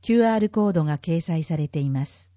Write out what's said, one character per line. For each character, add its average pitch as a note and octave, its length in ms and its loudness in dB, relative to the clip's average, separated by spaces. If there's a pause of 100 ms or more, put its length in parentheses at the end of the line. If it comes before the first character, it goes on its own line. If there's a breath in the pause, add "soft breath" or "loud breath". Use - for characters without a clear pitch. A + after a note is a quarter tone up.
キ A3+ 140 0
ュ A#3 80 6
ー A3+ 100 4
ア A3 40 0
ー G#3+ 40 2
ル G#3+ 80 2
コ G#3 200 0
ー G3 40 0
ド E3+ 100 2
が D3+ 160 -2
掲 E3+ 220 -2
載 D#3+ 240 -4
さ E3 120 -4
れ D3+ 120 -2
て D#3 100 -6
い C#3 120 -2
ま C3+ 160 -2
す。 - 300 -20